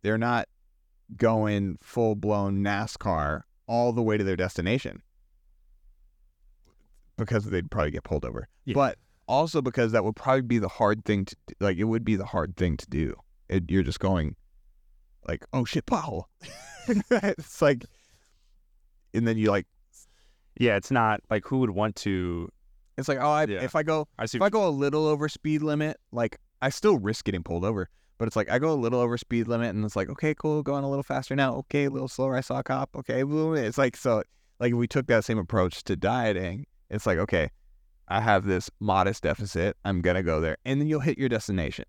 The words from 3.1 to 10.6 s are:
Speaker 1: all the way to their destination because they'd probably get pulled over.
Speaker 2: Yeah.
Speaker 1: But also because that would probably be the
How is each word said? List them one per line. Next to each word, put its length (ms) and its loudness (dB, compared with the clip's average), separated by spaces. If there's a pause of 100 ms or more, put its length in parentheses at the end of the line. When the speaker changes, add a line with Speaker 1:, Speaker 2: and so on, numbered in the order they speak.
Speaker 1:
all 280 2
the 80 2
way 160 2
to 60 2
their 120 2
destination 680 -2 (2250)
because 300 0
they'd 240 -2
probably 200 0
get 140 -8
pulled 200 -4
over. 240 -10 (160)
Speaker 2:
Yeah. 100 -4
Speaker 1:
But 240 2 (280)
also 340 0
because 320 0
that 120 4
would 120 -2
probably 260 2
be 160 2
the 100 0